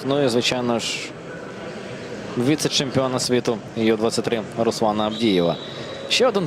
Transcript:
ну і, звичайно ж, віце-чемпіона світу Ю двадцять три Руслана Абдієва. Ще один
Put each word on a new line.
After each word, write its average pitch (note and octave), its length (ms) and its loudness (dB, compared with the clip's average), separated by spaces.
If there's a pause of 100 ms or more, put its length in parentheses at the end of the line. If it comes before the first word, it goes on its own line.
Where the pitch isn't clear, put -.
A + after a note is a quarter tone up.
ну C#3 200 2
і, C3+ 40 4
звичайно A#2+ 500 2
ж, - 200 -4 (1400)
віце-чемпіона C3 800 2
світу A#2+ 400 2 (180)
Ю A2+ 200 4
двадцять A2 280 2
три A2+ 180 0 (160)
Руслана A2 480 2
Абдієва. G2+ 500 2 (520)
Ще - 180 4
один G3+ 200 2